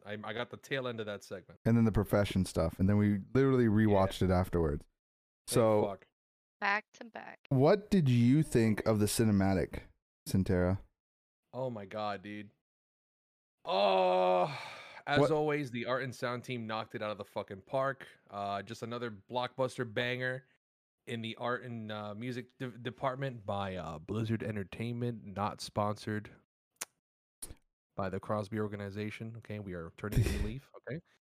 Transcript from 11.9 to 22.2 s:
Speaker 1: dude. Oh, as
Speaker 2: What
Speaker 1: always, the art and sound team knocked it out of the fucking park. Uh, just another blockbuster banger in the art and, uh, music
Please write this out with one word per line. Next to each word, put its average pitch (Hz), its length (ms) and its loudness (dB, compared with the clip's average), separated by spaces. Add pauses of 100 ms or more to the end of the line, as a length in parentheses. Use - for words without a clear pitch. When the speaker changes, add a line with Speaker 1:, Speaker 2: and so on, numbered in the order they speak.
Speaker 1:
dude. 104 280 -12 (1120)
Oh, 185 880 4 (540)
as 147 140 2
Speaker 2:
What 143 100 4
Speaker 1:
always, 147 400 0
the 117 160 -6
art 127 160 -2
and 127 120 -8
sound 123 300 -6
team 120 220 -8
knocked 110 280 -6
it 110 80 -8
out 107 80 -4
of 101 80 -8
the 101 60 -10
fucking 101 420 -10
park. 135 400 -4 (240)
Uh, 101 320 -6
just 110 200 -14
another 120 300 -6 (180)
blockbuster 123 640 -4
banger 127 520 -4 (600)
in 117 160 -6
the 113 160 -8
art 120 260 -4
and, 113 280 -10
uh, 107 220 -8
music 123 320 -8 (120)